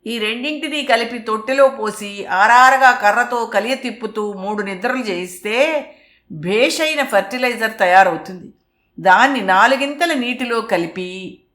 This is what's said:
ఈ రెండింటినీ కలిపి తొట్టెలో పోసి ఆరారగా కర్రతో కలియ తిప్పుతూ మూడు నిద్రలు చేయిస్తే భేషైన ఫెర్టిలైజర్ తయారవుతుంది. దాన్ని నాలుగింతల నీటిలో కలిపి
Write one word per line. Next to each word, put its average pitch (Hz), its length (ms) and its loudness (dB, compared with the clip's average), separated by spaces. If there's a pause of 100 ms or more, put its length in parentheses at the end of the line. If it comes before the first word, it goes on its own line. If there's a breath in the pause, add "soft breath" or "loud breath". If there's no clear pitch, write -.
ఈ 233 100 -6
రెండింటినీ 269 640 -6
కలిపి 233 360 0
తొట్టెలో 226 480 0
పోసి 208 580 -6
ఆరారగా 247 640 6
కర్రతో 240 540 0
కలియ 226 300 -2
తిప్పుతూ 214 580 -8
మూడు 202 300 -6
నిద్రలు 214 400 -6
చేయిస్తే 214 840 -2 (460 soft breath)
భేషైన 277 720 0
ఫెర్టిలైజర్ 220 760 -2
తయారవుతుంది. 185 760 2 (460)
దాన్ని 220 420 4
నాలుగింతల 269 720 2
నీటిలో 240 480 -4
కలిపి 185 760 -6 (160)